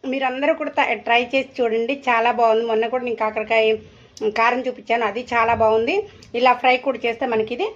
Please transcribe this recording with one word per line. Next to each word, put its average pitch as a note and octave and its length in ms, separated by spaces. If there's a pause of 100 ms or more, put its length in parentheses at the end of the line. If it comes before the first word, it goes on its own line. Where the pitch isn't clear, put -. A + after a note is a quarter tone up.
(120)
మీరందరూ C4+ 480
కూడా C#4+ 180
త-, A#3 180 (120)
ట్రై A#3 140 (120)
చేసి C4+ 240
చూడండి, A#3 360 (140)
చాలా A#3 220 (100)
బాగుంది. A3+ 320
మొన్న A3 220
కూడా B3+ 140
నేను A3+ 180
కాకరకాయ A3 500 (640)
కారం A#3+ 260
చూపించాను, A#3 440
అది A3 120 (120)
చాలా A#3 280
బాగుంది. A3+ 340 (440)
ఇలా B3 120 (100)
ఫ్రై B3+ 120 (140)
కూడా A#3+ 180
చేస్తే A#3 280
మనకి A3 240
ఇది G4 180